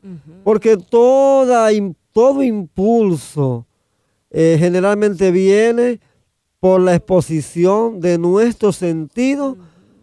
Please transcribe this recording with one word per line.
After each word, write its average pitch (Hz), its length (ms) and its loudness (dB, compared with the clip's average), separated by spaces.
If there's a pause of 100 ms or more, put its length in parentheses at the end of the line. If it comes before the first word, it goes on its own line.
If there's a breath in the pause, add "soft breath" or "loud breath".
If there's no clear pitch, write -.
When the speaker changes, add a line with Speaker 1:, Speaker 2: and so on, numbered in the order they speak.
Speaker 1:
Ujú. 175 400 -20
Speaker 2:
porque 214 340 0
toda 247 960 2
im-, 202 220 -4 (180)
todo 269 300 2
impulso, 185 1200 -2 (640)
eh, 165 300 2
generalmente 190 720 0
viene 226 680 0 (600)
por 185 200 2
la 180 160 2
exposición 180 1040 -2
de 170 180 -2
nuestro 202 540 0
sentido 240 800 -4
Speaker 1:
Ujú. 190 100 -18 (420 soft breath)